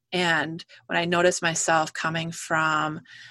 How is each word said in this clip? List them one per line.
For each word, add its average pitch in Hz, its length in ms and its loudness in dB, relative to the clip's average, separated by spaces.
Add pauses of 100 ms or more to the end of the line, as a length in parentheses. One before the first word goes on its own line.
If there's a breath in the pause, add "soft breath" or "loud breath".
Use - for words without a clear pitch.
(120)
And 165 500 0 (240 soft breath)
when 175 120 -2
I 170 80 0
notice 175 340 4
myself 160 540 2
coming 165 360 -4
from, 156 680 -2 (300 loud breath)